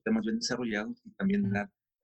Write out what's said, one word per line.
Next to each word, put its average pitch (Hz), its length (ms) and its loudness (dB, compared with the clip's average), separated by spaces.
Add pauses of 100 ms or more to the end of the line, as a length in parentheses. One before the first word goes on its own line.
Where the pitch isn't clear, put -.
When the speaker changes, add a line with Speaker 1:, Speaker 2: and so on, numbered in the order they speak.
Speaker 1:
temas 113 200 2
bien 110 140 0
desarrollados 117 680 -4
y 214 60 -20
también 196 340 2
Speaker 2:
Ujú. 196 80 0
Speaker 1:
dar 196 180 -2 (340)